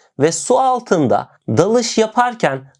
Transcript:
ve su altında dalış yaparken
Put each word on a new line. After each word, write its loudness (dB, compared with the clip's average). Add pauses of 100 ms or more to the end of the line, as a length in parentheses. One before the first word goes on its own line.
(180)
ve 2
su -2
altında 0 (200)
dalış 0
yaparken -2